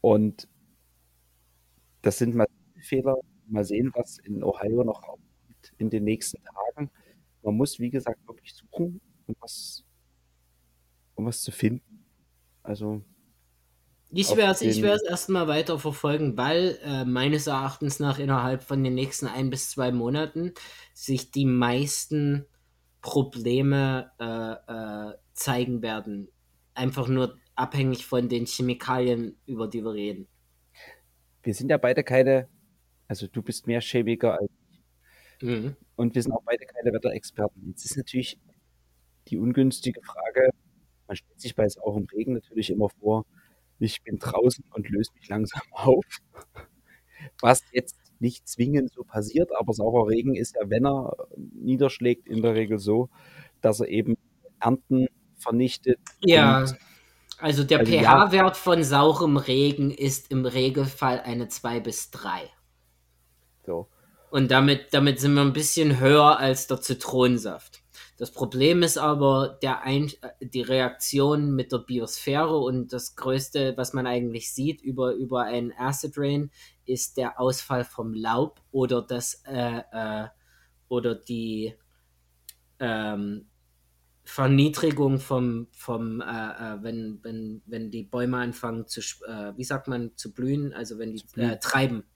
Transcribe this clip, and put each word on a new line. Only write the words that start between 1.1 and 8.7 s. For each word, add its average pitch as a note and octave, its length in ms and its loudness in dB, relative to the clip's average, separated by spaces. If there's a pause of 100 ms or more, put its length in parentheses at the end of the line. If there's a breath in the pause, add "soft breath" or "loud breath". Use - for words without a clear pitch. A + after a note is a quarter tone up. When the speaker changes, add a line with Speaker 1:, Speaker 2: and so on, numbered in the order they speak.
Speaker 1:
das - 160 2
sind A#2 160 0
mal A2+ 120 4 (340)
Fehler. C3 360 0 (320)
Mal G#2+ 160 -2
sehen, A2 300 -2
was - 240 -8
in G2+ 260 -8
Ohio G#2+ 400 0
noch A2 180 -4
kommt - 200 -20 (560)
in A2 100 -2
den G#2+ 160 -2
nächsten - 400 -4
Tagen. A#2+ 460 -10 (520 soft breath)
Man G#2+ 140 -2
muss, C#3 240 -2
wie A#2+ 100 -4
gesagt, B2 380 -8
wirklich - 260 -20
suchen, F3 460 -8 (260)